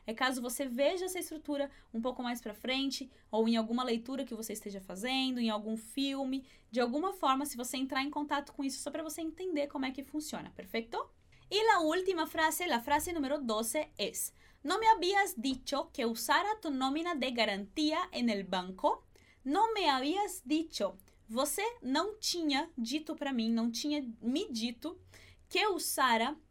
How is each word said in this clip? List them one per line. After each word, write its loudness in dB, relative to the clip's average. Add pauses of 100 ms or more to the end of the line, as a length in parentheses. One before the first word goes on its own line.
É -4
caso 0
você -4
veja 0
essa -4
estrutura -4 (220)
um -4
pouco -4
mais -4
pra -8
frente, -2 (200)
ou 4
em 6
alguma 0
leitura -2
que -10
você -8
esteja -8
fazendo, -2
em 2
algum -2
filme. -2 (240)
De 0
alguma 2
forma, 2
se -6
você -6
entrar 0
em -2
contato -2
com -6
isso, -4
só -6
pra -4
você -6
entender -2
como -4
é -2
que -8
funciona. -6
Perfeito? -6 (540)
E 2 (100)
a 8
última 2
frase, 2
a 2
frase 0
número 0
doce, -2 (100)
é: -2 (520)
"¿No 2
me 4
habías 4
dicho -2
que -2
usara 2
tu -4
nómina 0
de -2
garantía 0
en 2
el 0
banco? 0 (380)
¿No 4
me 2
habías 0
dicho?" -2 (320)
Você 0 (180)
não 0
tinha 0
dito -4
pra -4
mim, 2
não 2
tinha -2 (200)
me 0
dito -6 (520)
que 0
eu 4
usara 2 (140)